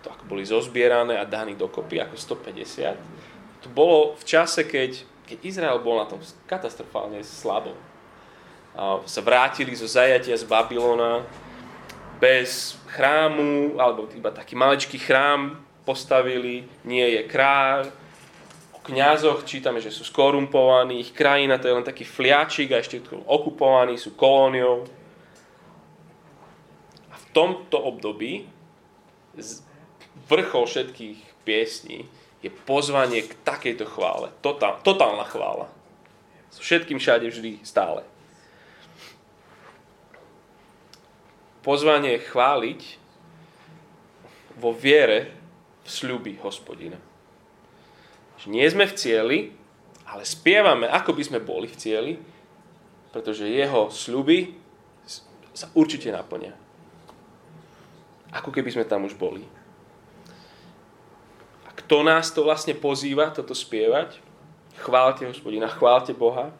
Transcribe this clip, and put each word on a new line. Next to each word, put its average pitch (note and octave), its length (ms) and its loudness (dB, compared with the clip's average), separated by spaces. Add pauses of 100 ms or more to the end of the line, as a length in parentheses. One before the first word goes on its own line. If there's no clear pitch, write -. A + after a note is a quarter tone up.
to - 80 -14
ako - 160 -20
boli G2 160 -8
zozbierané A#2+ 720 2
a G2+ 120 -4
daní G#2+ 280 -8
dokopy - 480 -6
ako - 160 -12
stopäťdesiat, G#2+ 800 -10 (640)
to - 80 -20
bolo D3+ 480 4
v - 80 -20
čase, E3 400 2
keď, C3 400 -4 (240)
keď A#2 60 -16 (100)
Izrael D#3+ 320 -2
bol A#2 160 -2
na G#2+ 160 -2
tom F#2+ 80 -14 (240)
katastrofálne G#2+ 800 -10
slabo. G#2+ 480 -6 (1040)
A F#2+ 320 -4
sa G#2 160 -8
vrátili B2 560 2
zo A2 80 -10
zajatia B2 480 2
z A2+ 80 -6
Babylona A#2 800 0 (960)
bez B2+ 560 2 (200)
chrámu, D3 840 2
alebo A2 320 0
iba A2+ 200 -6
taký - 280 -12
maličký C#3 400 2
chrám C#3+ 600 2 (240)
postavili, B2+ 840 -2 (160)
nie B2 160 0 (160)
je - 80 -4
kráľ. C#3 640 2 (880)
O - 80 -20
kňazoch D3 560 2
čítame, C3 400 -6
že A2 80 -12
sú - 160 -14
skorumpovaní, C3 960 2
ich - 160 -14
krajina C#3 400 4
to B2+ 80 -6
je B2 80 4
len B2 140 -2
taký B2 180 -12
fliačik C#3+ 640 2
a B2+ 80 2
ešte A#2+ 320 -6
okupovaní, C3 880 2
sú G#2+ 160 -12
kolóniou. C3 720 4 (2250)
A - 80 -20
v - 160 -20
tomto E3+ 480 0
období A#2 640 -8 (880)
z-, G#2+ 320 -18 (640)
vrchol D3 400 2
všetkých A2 500 -8 (220)
piesní G#2+ 640 -4 (400)
je F#2+ 80 -10
pozvanie C3+ 720 -2
k - 160 -18
takejto A#2 480 -6
chvále. - 400 -4 (160)
Totál-, - 400 -2
totálna A2 400 2
chvála. - 480 -8 (800)
So - 80 -20
všetkým E3 400 -2
všade A#2 320 2
vždy A2 320 -12
stále. F2+ 400 -2 (3500)
Pozvanie C#3+ 560 2
chváliť C3 600 0 (1800)
vo A#2+ 100 0
viere B2+ 640 4 (480)
v - 80 -20
sľuby A#2 480 -10
Hospodina. - 560 -14 (1400)
Že - 80 -18
nie A2 240 0
sme G3 160 2
v G3 80 -10
cieli, A#2 420 0 (720)
ale G#2 160 -16
spievame, E3 640 4
ako E3+ 240 0
by C#3+ 160 -2
sme A#2+ 160 -4
boli G2+ 240 -8
v - 80 -18
cieli, A2 380 -4 (1000)
pretože G#2+ 320 -8
jeho A#2+ 480 0
sľuby D3+ 640 -2 (480)
s-, - 240 -20 (240)
sa - 240 -16
určite C#3+ 400 0
naplnia. F2+ 400 -12 (1800)
Ako - 240 -10
keby C3 160 -4
sme A#2 160 -4
tam G2+ 160 -4
už G2 160 -12
boli. F#2+ 240 -8 (2250)
A - 80 -20
kto D3+ 320 2
nás D#3+ 240 4
to D3+ 160 0
vlastne D3 320 -2
pozýva, C#3+ 560 -2
toto B2+ 160 -10
spievať? A#2+ 640 -2 (640)
Chváľte B2+ 480 2
Hospodina, A2 400 -6
chváľte B2 480 2
Boha. B2 440 -2